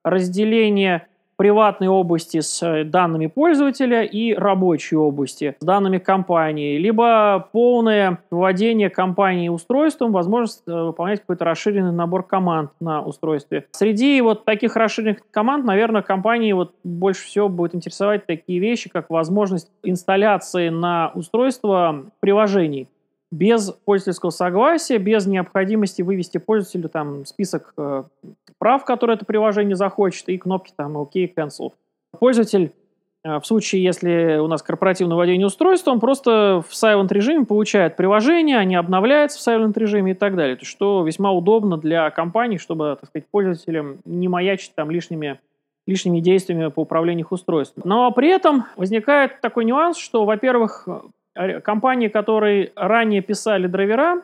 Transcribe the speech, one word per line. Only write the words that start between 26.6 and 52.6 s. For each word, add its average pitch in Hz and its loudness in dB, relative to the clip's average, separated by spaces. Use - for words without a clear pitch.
там 143 -8
список, - -8
э, 139 -6
прав, 262 2
которые 240 0
это - -8
приложение 208 0
захочет, 185 -2
и 185 -4
кнопки 185 -6
там 147 -8
«Окей», 165 -4
«Cancel». 147 -8
Пользователь, 220 2
э, 151 -4
в - -14
случае, 208 0
если 170 0
у 151 0
нас 160 -2
корпоративное 180 0
владение 180 2
устройством, 339 2
он 226 0
просто 220 2
в - -20
silent 208 2
режиме 226 2
получает 208 2
приложение, 254 2
они 185 2
обновляются 220 2
в - -14
silent 220 0
режиме 202 0
и - -2
так 196 -2
далее. 139 0
То - -14
есть, - -18
что 202 0
весьма 180 -2
удобно 190 2
для 156 0
компаний, 196 -2
чтобы, 151 -6
так - -20
сказать, 147 -12
пользователям 165 -4
не 180 -4
маячить 185 -4
там 151 -6
лишними, 156 -6
лишними 185 0
действиями 175 2
по 151 -6
управлению 170 -2
их - -10
устройством. 170 -4
Но 233 2
при 277 2
этом 339 2
возникает 226 0
такой 226 -2
нюанс, 311 0
что, 220 -2
во-первых, 226 0
э, 180 -4
компании, 233 0
которые 208 0